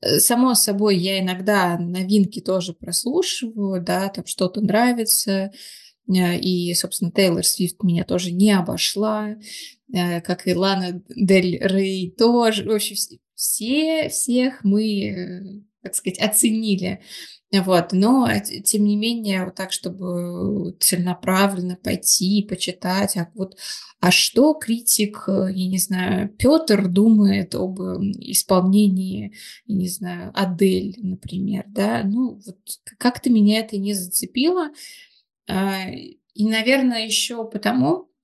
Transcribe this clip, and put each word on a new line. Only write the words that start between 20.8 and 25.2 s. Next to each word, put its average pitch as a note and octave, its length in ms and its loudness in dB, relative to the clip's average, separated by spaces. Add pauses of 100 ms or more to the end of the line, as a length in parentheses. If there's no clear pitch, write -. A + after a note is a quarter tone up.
целенаправленно F3+ 960 0
пойти, F#3+ 720 0
почитать, F#3 680 -4
а E3+ 180 -4
вот, F#3+ 220 -8 (440)
а F3+ 100 4
что C#4+ 440 4
критик, A3 760 -2